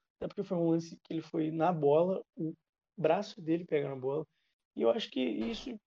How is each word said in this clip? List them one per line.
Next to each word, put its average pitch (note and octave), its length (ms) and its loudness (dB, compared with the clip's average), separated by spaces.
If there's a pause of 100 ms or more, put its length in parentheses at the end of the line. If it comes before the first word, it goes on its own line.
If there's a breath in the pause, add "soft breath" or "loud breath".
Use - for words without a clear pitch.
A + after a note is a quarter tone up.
(200)
até F3+ 100 -6
porque - 140 -6
foi F#3+ 140 -4
um E3+ 120 2
lance E3 340 0
que - 100 -10
ele D#3+ 80 -4
foi D#3 300 -4
na E3 220 2
bola, D#3+ 480 4 (160)
o D#3+ 160 -4 (440)
braço F#3+ 440 0
dele E3+ 240 0
pega C#3+ 240 0
na C#3 60 -6
bola, C3+ 300 -4 (520)
e G#3 40 -2
eu A2+ 80 6
acho A3+ 200 2
que C4+ 120 -4
isso A#3 540 -4 (120)